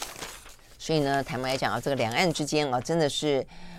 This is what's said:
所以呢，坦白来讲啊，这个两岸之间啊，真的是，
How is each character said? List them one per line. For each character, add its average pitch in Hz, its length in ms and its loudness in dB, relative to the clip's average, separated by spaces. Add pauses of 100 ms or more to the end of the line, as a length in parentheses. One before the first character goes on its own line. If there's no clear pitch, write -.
(800)
所 - 160 0
以 156 40 4
呢， 139 220 2
坦 127 200 -6
白 127 80 -4
来 135 80 0
讲 123 160 0
啊， 120 100 -2
这 147 60 -2
个 139 80 2
两 117 160 0
岸 170 180 4
之 151 140 -2
间 147 280 2
啊， 123 60 2
真 170 180 0
的 151 120 4
是， 139 360 2 (340)